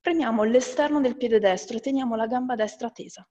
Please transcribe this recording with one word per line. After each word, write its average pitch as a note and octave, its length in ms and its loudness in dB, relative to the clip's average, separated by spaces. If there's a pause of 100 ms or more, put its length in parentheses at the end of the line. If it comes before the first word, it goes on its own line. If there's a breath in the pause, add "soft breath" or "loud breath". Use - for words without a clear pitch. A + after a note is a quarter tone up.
Premiamo A#3+ 420 0
l'esterno C4+ 580 2
del B3 160 0
piede A3+ 220 2
destro G3 380 0
e A3 40 -6
teniamo C4 360 -2
la A3+ 100 -2
gamba B3 300 -4
destra G#3+ 340 -6
tesa. - 400 -18